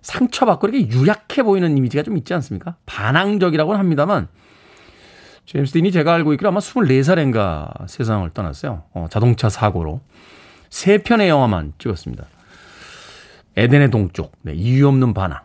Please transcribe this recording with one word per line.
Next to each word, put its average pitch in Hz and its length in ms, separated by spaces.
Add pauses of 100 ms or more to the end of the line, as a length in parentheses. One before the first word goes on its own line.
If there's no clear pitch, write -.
상처받고 - 640
이렇게 185 280
유약해 196 460
보이는 190 340
이미지가 135 280
좀 208 140
있지 175 180
않습니까? 143 400 (100)
반항적이라고는 175 920
합니다만, 160 480 (1200)
제임스 139 260
딘이 170 180
제가 170 220
알고 156 200
있기로 190 160
아마 175 100
스물네 139 420
살인가 113 720 (140)
세상을 104 420
떠났어요. 85 540 (100)
어, 85 160
자동차 113 400
사고로. 87 520 (680)
세 202 300
편의 208 300
영화만 104 500
찍었습니다. 80 440 (1300)
에덴의 127 320
동쪽, 92 440 (100)
네, 78 100
이유 123 340
없는 127 280
반항 92 300